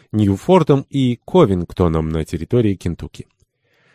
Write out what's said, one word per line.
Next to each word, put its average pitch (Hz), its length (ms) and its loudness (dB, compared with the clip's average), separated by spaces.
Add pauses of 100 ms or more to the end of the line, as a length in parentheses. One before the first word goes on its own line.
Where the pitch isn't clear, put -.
(120)
Ньюфортом 139 760 2
и 127 360 -2
Ковингтоном 87 840 0
на 80 160 -4
территории 101 500 -2
Кентукки. - 520 -10 (680)